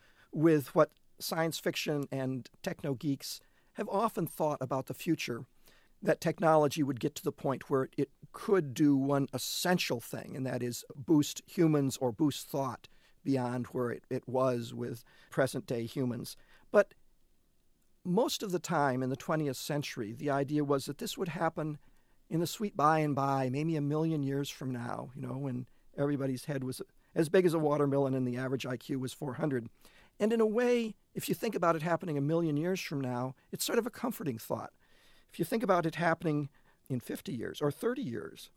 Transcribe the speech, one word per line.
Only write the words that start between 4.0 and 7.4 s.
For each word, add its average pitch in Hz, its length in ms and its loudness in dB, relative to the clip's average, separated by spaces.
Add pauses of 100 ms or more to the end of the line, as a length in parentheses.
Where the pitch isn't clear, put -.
thought 151 320 -2
about 131 280 -4
the 131 60 -8
future, 127 520 -4 (600)
that - 160 2
technology 156 600 4
would 131 160 -2
get - 160 -2
to - 80 -14
the 143 80 0
point 131 380 -4